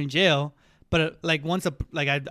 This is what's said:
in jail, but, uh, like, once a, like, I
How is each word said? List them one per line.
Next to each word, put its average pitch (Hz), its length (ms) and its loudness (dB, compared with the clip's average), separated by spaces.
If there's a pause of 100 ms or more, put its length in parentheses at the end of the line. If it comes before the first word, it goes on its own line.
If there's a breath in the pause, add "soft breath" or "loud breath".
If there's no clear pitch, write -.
in 143 80 -2
jail, 147 460 2 (360 soft breath)
but, 165 100 2
uh, 156 100 0 (120)
like, 160 220 -2
once 180 220 -2
a, 147 80 -2 (180)
like, 151 160 -2
I 143 120 0 (100)